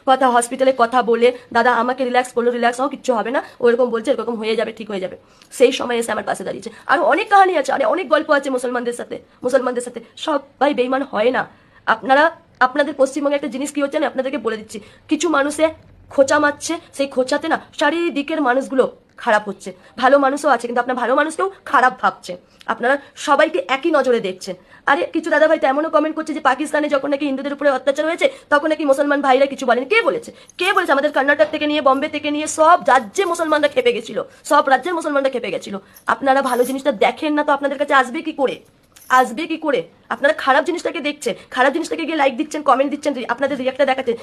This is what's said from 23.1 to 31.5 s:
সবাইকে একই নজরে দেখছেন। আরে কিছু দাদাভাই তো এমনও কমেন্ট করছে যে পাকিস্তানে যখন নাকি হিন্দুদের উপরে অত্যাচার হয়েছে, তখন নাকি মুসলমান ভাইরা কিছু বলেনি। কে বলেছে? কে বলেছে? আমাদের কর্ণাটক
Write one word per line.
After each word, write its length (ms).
সবাইকে 520
একই 240
নজরে 280
দেখছেন। 360
আরে 280
কিছু 160
দাদাভাই 300
তো 80
এমনও 220
কমেন্ট 260
করছে 180
যে 60
পাকিস্তানে 500
যখন 200
নাকি 160
হিন্দুদের 280
উপরে 180
অত্যাচার 340
হয়েছে, 240
তখন 180
নাকি 180
মুসলমান 360
ভাইরা 240
কিছু 200
বলেনি। 200
কে 160
বলেছে? 300
কে 160
বলেছে? 180
আমাদের 200
কর্ণাটক 400